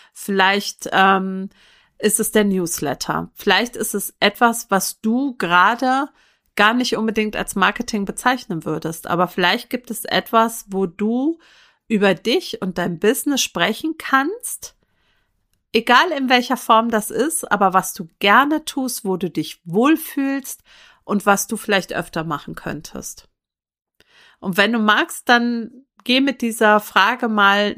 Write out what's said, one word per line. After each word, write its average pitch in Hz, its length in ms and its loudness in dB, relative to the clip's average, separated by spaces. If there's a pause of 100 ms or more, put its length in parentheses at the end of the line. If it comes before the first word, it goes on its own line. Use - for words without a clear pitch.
(140)
vielleicht, 196 800 -2
ähm, 190 580 0 (480)
ist - 220 0
es 214 120 -4
der 214 120 4
Newsletter, 165 880 -2
vielleicht 202 420 0
ist - 160 -6
es - 260 -6
etwas, 226 520 2
was - 320 -2
du 247 340 -2
gerade 233 720 2 (460)
gar 214 200 4
nicht 247 240 -2
unbedingt 214 360 -2
als - 200 -6
Marketing 202 500 -2
bezeichnen 190 640 -4
würdest, 156 400 -6
aber 175 200 0
vielleicht 180 440 0
gibt - 200 -8
es - 140 -10
etwas, 226 640 0
wo 190 160 -2
du 240 540 -2 (500)
über 196 260 4
dich 262 460 -2
und 185 160 -6
dein 175 220 -4
Business 262 420 0
sprechen 220 560 -2
kannst, - 800 -4 (960)
egal 247 380 4
in 277 180 -2
welcher 247 300 2
Form 226 320 2
das 214 200 -2
ist, - 400 -2
aber 190 220 2
was 185 220 0
du 170 120 -12 (120)
gerne 285 480 4
tust, 254 400 -6
wo 190 100 -2
du 175 140 -4
dich - 340 -8
wohlfühlst 277 960 0 (420)
und 202 200 -2
was 196 220 2
du 226 100 -6
vielleicht 202 380 -2
öfter 165 280 -6
machen 160 320 -8
könntest. - 760 -14 (1080)
Und 190 200 -6
wenn 214 160 2
du 233 40 0
magst, 240 520 0
dann 240 560 -2 (180)
geh 247 160 4
mit 269 220 0
dieser 220 380 4
Frage 226 480 0
mal 202 500 2